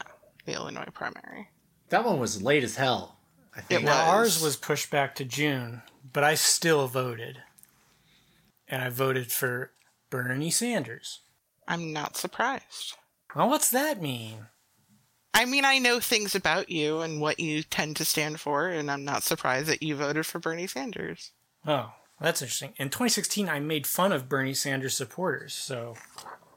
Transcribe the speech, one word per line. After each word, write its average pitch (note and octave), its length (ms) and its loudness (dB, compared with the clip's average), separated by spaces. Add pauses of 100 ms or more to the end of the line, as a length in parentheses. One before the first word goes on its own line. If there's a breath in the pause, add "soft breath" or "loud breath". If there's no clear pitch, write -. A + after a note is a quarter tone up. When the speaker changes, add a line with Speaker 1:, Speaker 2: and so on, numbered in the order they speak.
(460)
Speaker 1:
the - 80 -8
Illinois - 400 -8
primary. - 560 -10 (400)
Speaker 2:
That G#3+ 160 2
one F3+ 140 2
was G#2 220 -2
late C3+ 220 4
as A2 140 -4
hell, B2 420 0 (360)
I G#2+ 60 -12
think. - 200 2
Speaker 1:
It - 40 0
Speaker 3:
Now, D3 220 4
Speaker 1:
was. G3+ 300 6
Speaker 3:
ours D#3+ 60 0
was D3 120 2
pushed - 340 -2
back C#3 260 2
to C#3 100 -4
June, B2 560 -2 (300)
but C#3+ 120 2
I D3+ 120 6
still D3+ 520 4
voted. B2+ 520 -4 (1300)
And C3 140 -4
I B2+ 80 -2
voted B2+ 420 0
for B2+ 400 -2 (380)
Bernie C3 420 -2
Sanders. F3+ 680 -2 (480)
Speaker 1:
I'm E3+ 260 -4
not D3 240 -6
surprised. - 800 -6 (400)
Speaker 3:
Well, F3+ 140 4
what's D4 220 2
that C#4 300 0
mean? A2+ 460 -8 (840)
Speaker 1:
I A3+ 120 6
mean, C4+ 200 4
I C4+ 140 6
know A#3+ 200 6
things G#3+ 360 2
about F3 340 2
you D#3 320 0
and D#3+ 180 -4
what D3+ 200 0
you D#3 240 -2
tend D#3 340 -2
to D#3 80 -2
stand D3+ 340 -2
for, D3 280 0
and D3+ 240 -4
I'm C#3 120 -4
not C#3 200 -2
surprised D3 440 0
that D3+ 160 0
you D3+ 120 -2
voted D3 300 0
for - 140 -6
Bernie E3 280 -4
Sanders. - 640 -8 (340)
Speaker 3:
Oh, C3 280 0 (280)
that's E3 200 0
interesting. C3+ 360 -8
In C3+ 120 -2
twenty A#3+ 200 0
sixteen, G3+ 400 0
I D3 100 0
made D3+ 280 -2
fun F#3+ 240 2
of C3 180 -2
Bernie C3+ 240 0
Sanders C3+ 420 -2
supporters, C#3+ 580 -4
so A#2+ 420 -8 (600)